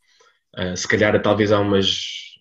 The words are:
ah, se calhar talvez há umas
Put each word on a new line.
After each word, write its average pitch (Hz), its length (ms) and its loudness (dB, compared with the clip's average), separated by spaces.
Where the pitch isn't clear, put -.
ah, 90 200 -4
se - 120 -8
calhar 104 340 2
talvez 104 300 2
há 104 80 4
umas 98 380 0